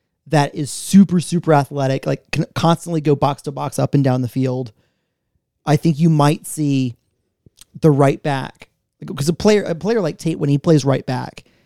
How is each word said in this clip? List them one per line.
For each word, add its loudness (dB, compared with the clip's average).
that 0
is -8
super, 4
super -2
athletic, 0
like, -6
can -2
constantly -2
go 2
box -2
to -10
box -8
up -2
and 2
down 0
the -4
field, -6
I 4
think 0
you 2
might 2
see -2
the 4
right 2
back, -8
'cause -6
a -2
player, 2
a -6
player -2
like -4
Tate, -6
when -2
he 2
plays 2
right 0
back, -10